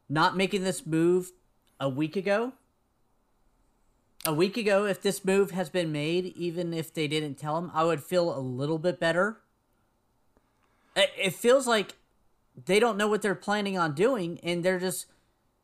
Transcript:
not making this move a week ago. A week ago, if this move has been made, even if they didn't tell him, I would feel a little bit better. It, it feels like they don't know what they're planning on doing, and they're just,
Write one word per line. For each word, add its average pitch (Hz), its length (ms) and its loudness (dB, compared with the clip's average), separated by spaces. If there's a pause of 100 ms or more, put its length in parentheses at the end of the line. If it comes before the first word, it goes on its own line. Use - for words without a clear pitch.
not 160 280 2
making 190 280 0
this 185 200 -4
move 170 480 2 (480)
a 139 80 0
week 151 280 -2
ago. 202 360 -2 (1700)
A 160 80 0
week 190 220 0
ago, 202 300 2
if 190 160 -4
this 196 220 -2
move 190 260 2
has 175 180 -4
been 165 240 -2
made, 160 340 -2 (100)
even 170 360 -4
if 160 200 -6
they 156 160 -2
didn't 151 280 -2
tell 151 220 -4
him, 175 160 -6
I 160 100 2
would 165 180 2
feel 170 340 0
a 135 40 -6
little 135 380 -2
bit 175 200 0
better. 175 420 0 (1600)
It, 190 220 4
it 185 160 0
feels 247 320 4
like 220 300 0 (680)
they 190 160 4
don't 226 160 4
know 214 120 0
what 208 140 0
they're 196 120 0
planning 202 420 -2
on 160 180 0
doing, 180 480 0
and 170 220 -2
they're 185 160 2
just, 185 260 -4 (580)